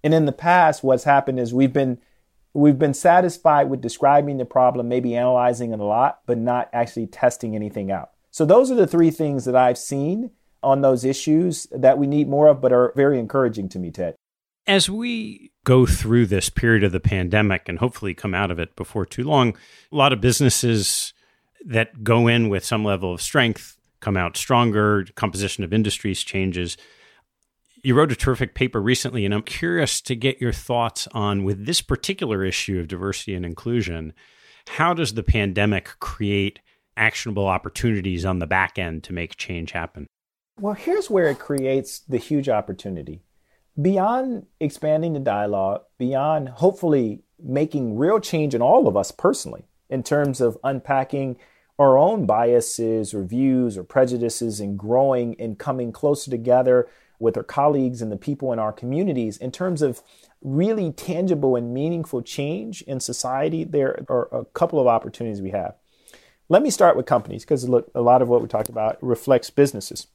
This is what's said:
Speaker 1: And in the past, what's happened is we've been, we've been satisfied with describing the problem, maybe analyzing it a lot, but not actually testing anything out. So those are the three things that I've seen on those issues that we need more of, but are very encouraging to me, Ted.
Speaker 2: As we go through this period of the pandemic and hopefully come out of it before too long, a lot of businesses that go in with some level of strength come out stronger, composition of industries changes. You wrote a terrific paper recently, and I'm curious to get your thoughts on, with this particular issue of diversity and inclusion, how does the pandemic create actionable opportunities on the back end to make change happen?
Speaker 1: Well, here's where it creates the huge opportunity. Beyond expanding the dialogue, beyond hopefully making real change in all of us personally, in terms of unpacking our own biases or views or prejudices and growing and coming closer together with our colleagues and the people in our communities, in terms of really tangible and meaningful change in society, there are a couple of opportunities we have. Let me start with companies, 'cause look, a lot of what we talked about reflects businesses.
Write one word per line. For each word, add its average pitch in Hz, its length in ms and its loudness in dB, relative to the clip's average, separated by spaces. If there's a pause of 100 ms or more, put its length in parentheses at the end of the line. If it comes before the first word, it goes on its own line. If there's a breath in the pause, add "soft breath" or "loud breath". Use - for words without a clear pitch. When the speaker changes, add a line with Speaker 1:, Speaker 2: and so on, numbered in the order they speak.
Speaker 1:
And 156 120 2
in 160 100 4
the 143 80 2
past, 170 520 2
what's 131 200 4
happened 135 380 2
is 117 120 -4
we've 131 200 4
been, 131 240 0 (560)
we've 147 260 6
been 147 140 2
satisfied 170 760 4
with 131 120 -4
describing 143 560 2
the 127 80 -4
problem, 123 420 2
maybe 123 300 0
analyzing 123 560 2
it 107 80 -6
a - 20 -4
lot, 113 420 0
but 123 120 0
not 120 340 -2
actually 117 360 -4
testing 117 460 -2
anything 104 380 -6
out. 90 200 -6 (200)
So - 140 0
those 240 260 6
are 254 40 0
the 202 120 4
three 170 240 4
things 143 320 -4
that 127 140 2
I've 123 200 4
seen 170 540 -6 (320)
on 135 160 2
those 131 240 2
issues 156 680 0
that 131 260 4
we 143 100 0
need 147 220 0
more 143 180 4
of, 139 140 6
but 127 100 2
are 123 240 4
very 139 240 2
encouraging 113 500 -2
to 92 100 -10
me, 87 120 -8
Ted. 85 240 -6 (500)
Speaker 2:
As 190 240 2
we 220 600 -10 (140)
go 127 200 8
through 117 420 2
this 92 220 0
period 113 360 4
of 92 80 0
the 92 80 -2
pandemic 98 680 0
and 87 120 -8
hopefully 107 340 -4
come 98 200 -6
out 95 160 -2
of 85 100 -4
it 85 180 -8
before 98 280 -6
too - 180 -10
long, 131 340 2 (340 soft breath)
a - 40 -12
lot 139 180 4
of 107 80 -4
businesses 117 920 0 (520)
that 113 380 -4
go 117 240 4
in 117 220 2
with 98 140 -2
some 107 200 -2
level 95 300 -2
of 85 80 -10
strength - 560 -2 (220)
come 101 160 -4
out 87 220 -4
stronger, 107 680 2 (100)
composition 98 480 -4
of 87 100 -4
industries 104 480 -2
changes. 90 560 -4 (1040 soft breath)
You 127 120 2
wrote 151 160 4
a 117 40 0
terrific 127 400 -2
paper 123 260 -2
recently, 117 440 -2
and 101 80 0
I'm 104 100 -2
curious 170 580 -4
to - 140 -6
get 127 260 -4
your 120 120 -2
thoughts - 600 -4
on, 101 300 -2
with 98 220 -4
this 165 160 -2
particular 131 640 -4
issue 92 360 -4
of 82 80 -6
diversity 92 480 -8
and 90 100 -6
inclusion, 85 680 -6 (540 soft breath)
how 165 260 -2
does 160 200 -4
the 110 100 -6
pandemic 101 760 -2
create 101 600 -4 (360)
actionable 107 520 -2
opportunities 95 800 -2
on 92 140 -2
the 82 80 -4
back 92 320 0
end 82 260 -8
to - 80 -12
make 85 220 -8
change 85 360 -10
happen? - 360 -10 (520)
Speaker 1:
Well, 208 140 -6
here's 370 360 -4
where 185 180 2
it 139 120 -2
creates 135 600 -4
the 131 180 -6
huge 139 320 -2
opportunity. 92 720 -6 (580)
Beyond 202 680 -2 (120)
expanding 156 540 -2
the 143 60 -4
dialogue, 104 640 -2 (180)
beyond 135 500 -2
hopefully 143 720 0 (220)
making 135 540 -2
real 180 220 2
change 151 360 -2
in 117 60 0
all 202 260 4
of 98 100 2
us 95 140 0
personally, - 540 -2 (240)
in 135 120 -4
terms 143 400 0
of 117 220 2
unpacking 135 720 -2 (400 soft breath)
our 139 180 6
own 175 300 4
biases 113 880 0
or 101 100 -6
views 123 540 0
or 92 60 -12
prejudices 117 760 -2
and 101 200 -6
growing 120 600 0
and 113 200 -8
coming 127 320 -6
closer 143 400 -2
together 123 560 2 (320 loud breath)
with 113 180 0
our 113 60 -6
colleagues 135 580 0
and 110 100 -6
the 104 60 -8
people 135 340 -6
in 117 60 -4
our 107 160 -4
communities, 131 640 -4
in 127 140 -10
terms 180 320 -4
of 131 180 -2 (400 soft breath)
really 175 500 -2
tangible 160 640 -2
and 120 160 -4
meaningful 147 520 -4
change 180 580 -8
in 135 180 -8
society, 139 640 -4
there 143 460 -2
are 123 220 0
a 120 140 -6
couple - 340 -2
of 127 80 4
opportunities 113 520 -2
we 95 120 -8
have. 95 240 -6 (720 soft breath)
Let 196 140 6
me 285 80 0
start - 260 6
with 127 80 -4
companies, - 400 -2
'cause 127 240 0
look, 120 240 2
a 123 80 -2
lot 123 220 6
of 117 40 0
what 120 140 4
we 110 60 -6
talked 107 220 -4
about 110 340 -2
reflects 123 480 0
businesses. - 640 0